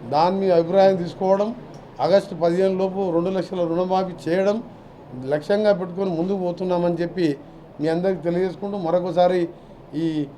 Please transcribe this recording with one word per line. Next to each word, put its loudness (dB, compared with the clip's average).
దాన్ని 2
అభిప్రాయం 4
తీసుకోవడం, 0
ఆగస్టు 2
పదిహేను 2
లోపు -2
రెండు 2
లక్షల -2
రుణమాఫీ 0
చేయడం 2
లక్ష్యంగా 2
పెట్టుకొని -4
ముందుకు -2
పోతున్నామని 0
చెప్పి -2
మీ -2
అందరికీ 0
తెలియజేసుకుంటూ, -2
మరొకసారి 2
ఈ 0